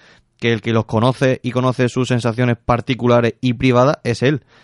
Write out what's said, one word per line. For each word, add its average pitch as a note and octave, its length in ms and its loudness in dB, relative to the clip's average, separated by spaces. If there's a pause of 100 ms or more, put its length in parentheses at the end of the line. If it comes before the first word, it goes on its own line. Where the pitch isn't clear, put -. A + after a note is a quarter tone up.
(380)
que A#2 140 0
el A2 80 -2
que A2+ 140 -2
los A2 100 0
conoce B2+ 580 0
y B2 100 -6
conoce B2+ 360 0
sus B2 200 -4
sensaciones A#2+ 540 0
particulares A#2+ 760 0
y B2 140 0
privadas B2+ 500 2
es A#2+ 180 -4
él. C3+ 200 0 (220)